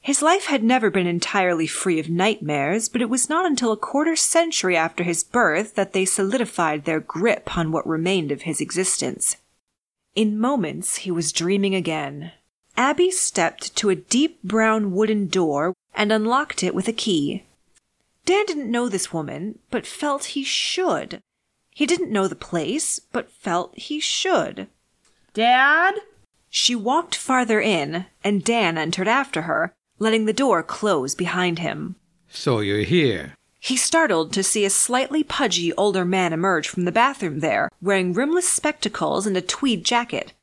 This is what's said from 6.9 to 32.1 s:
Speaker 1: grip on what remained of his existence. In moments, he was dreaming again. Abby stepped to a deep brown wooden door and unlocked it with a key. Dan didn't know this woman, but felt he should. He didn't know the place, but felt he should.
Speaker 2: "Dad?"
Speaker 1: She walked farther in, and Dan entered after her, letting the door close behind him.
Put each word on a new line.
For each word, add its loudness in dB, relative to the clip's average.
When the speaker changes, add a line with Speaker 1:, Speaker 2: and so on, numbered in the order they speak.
Speaker 1:
grip -2
on 0
what -2
remained 0
of -6
his -4
existence. -2
In 0
moments, -2
he -6
was -2
dreaming 0
again. -4
Abby 2
stepped -2
to 0
a 4
deep -2
brown 2
wooden 0
door 0
and 0
unlocked 0
it 0
with -2
a -2
key. -2
Dan 2
didn't -4
know 0
this -4
woman, -6
but -4
felt -4
he -6
should. -2
He -2
didn't 0
know 2
the -2
place, -4
but -8
felt -4
he -8
should. -2
Speaker 2:
"Dad?" 4
Speaker 1:
She 2
walked 0
farther 2
in, 0
and 2
Dan 2
entered -2
after 0
her, -2
letting 2
the 0
door 2
close 0
behind -2
him. -6